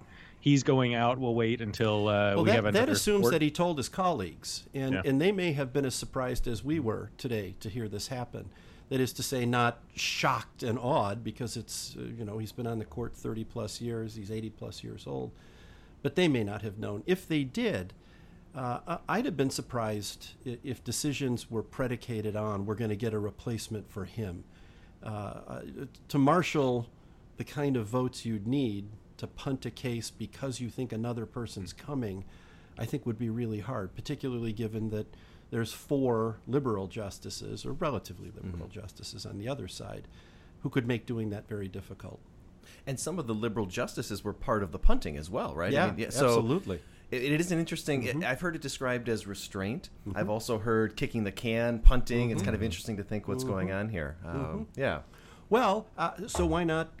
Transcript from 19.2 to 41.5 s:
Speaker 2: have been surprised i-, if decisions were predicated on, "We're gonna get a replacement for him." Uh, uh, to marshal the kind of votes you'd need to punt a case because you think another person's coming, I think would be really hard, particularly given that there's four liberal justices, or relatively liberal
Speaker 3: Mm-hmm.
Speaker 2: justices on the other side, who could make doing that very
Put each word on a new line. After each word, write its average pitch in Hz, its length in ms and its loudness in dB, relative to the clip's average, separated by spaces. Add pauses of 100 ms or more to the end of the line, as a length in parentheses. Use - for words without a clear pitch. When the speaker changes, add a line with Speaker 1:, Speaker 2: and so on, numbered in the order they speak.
Speaker 2:
have 185 120 -2
been 135 140 2
surprised 110 800 -4 (140)
i-, 120 200 -6
if 127 200 -8
decisions 123 680 -2
were 113 100 0
predicated 113 760 -4
on, 104 300 -2
"We're 107 80 -2
gonna 107 220 0
get 107 180 0
a 107 60 0
replacement 104 720 -6
for 95 140 -6
him." 92 380 -6 (600)
Uh, - 40 -10
uh, 104 540 -8 (460)
to 156 100 0
marshal 139 720 4 (480)
the - 60 -6
kind 143 340 0
of 110 80 0
votes 123 400 0
you'd 110 220 -2
need 113 400 0 (300)
to 113 100 -8
punt - 400 -6
a 117 40 -6
case 117 380 -4
because 117 520 -6
you 120 60 -2
think 123 240 -6
another 113 360 -4
person's 107 460 -8
coming, 110 520 -4 (500)
I 117 100 -4
think 131 200 -4
would 113 140 -2
be 120 100 0
really 110 300 -2
hard, 104 340 -4
particularly 123 580 -4
given 110 380 -2
that 107 160 -2 (460)
there's 117 220 -2
four 117 640 2 (100)
liberal 117 380 2
justices, 104 800 -8
or 123 60 -4
relatively 110 640 -4
liberal 87 320 -8
Speaker 3:
Mm-hmm. - 140 -14
Speaker 2:
justices - 440 -12
on 101 140 -8
the 104 80 -6
other 127 200 -4
side, 104 400 -10 (540)
who 139 80 -2
could 127 160 2
make 117 220 0
doing 110 240 -2
that 101 160 -8
very 101 200 -6